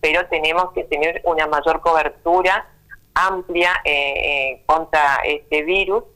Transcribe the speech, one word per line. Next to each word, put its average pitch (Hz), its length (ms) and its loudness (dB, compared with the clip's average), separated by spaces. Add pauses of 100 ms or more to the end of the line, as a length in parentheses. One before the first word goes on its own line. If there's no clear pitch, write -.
pero 165 280 0
tenemos 165 440 0
que - 120 -6
tener 156 400 -2
una 160 220 0
mayor 156 340 0
cobertura 170 840 2 (480)
amplia, 180 580 0 (120)
eh, 147 80 0
eh, 139 720 -2
contra 151 600 2
este 151 380 -2
virus 190 420 0 (120)